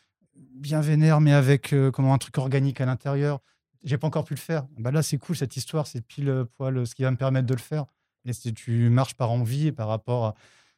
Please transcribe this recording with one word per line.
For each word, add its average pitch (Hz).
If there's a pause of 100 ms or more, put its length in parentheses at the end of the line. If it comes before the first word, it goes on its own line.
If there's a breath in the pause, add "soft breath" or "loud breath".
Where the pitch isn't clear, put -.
(360)
bien 143
vénère, 156
mais 151
avec, 143
euh, 135
comment, 135
un 131
truc -
organique 135
à 131
l'intérieur. » 139 (440)
j'ai 139
pas 160
encore 156
pu -
le 123
faire. 151 (120)
Bah 113
là, 151
c'est 143
cool, -
cette 131
histoire, 147
c'est 123
pile, 143
euh, 131
poil, 131
euh, 123
ce 113
qui -
va 131
me 127
permettre 131
de 127
le 123
faire. 151 (400)
Et 120
c'est, 113
tu 117
marches 127
par 117
envie 123
et 139
par 110
rapport 117
à, 107 (440 soft breath)